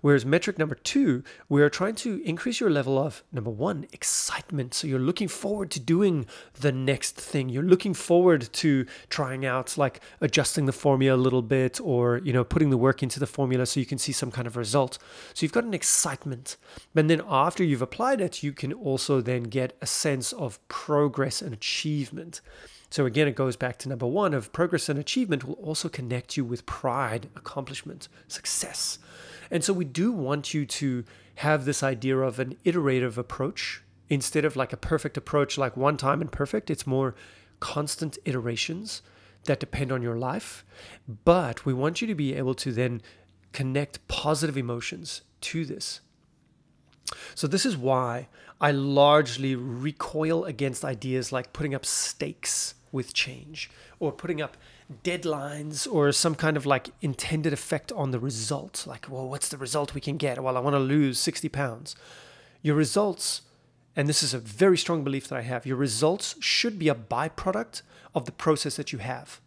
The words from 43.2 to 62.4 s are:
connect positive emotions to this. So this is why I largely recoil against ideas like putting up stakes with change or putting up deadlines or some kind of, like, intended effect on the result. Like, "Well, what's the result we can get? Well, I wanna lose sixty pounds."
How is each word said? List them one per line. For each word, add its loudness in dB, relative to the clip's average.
connect -4
positive 0
emotions -6
to -4
this. -8
So -2
this 2
is 0
why 0
I 4
largely 4
recoil -4
against -4
ideas -4
like -4
putting -4
up -6
stakes -4
with -4
change -6
or -2
putting -6
up -6
deadlines -6
or 4
some 2
kind 0
of, -2
like, 0
intended -2
effect -4
on -2
the -2
result. -6
Like, -14
"Well, -8
what's -4
the -6
result -2
we -6
can -4
get? -2
Well, 0
I 0
wanna 2
lose 4
sixty -2
pounds." -6